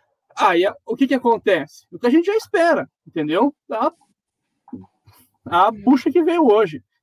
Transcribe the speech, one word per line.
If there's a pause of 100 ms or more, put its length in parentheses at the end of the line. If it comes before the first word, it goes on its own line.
(360)
Aí,
a-,
o
que
que
acontece?
O
que
a
gente
já
espera, (160)
entendeu? (160)
A, (1500)
a
bucha
que
veio
hoje, (200)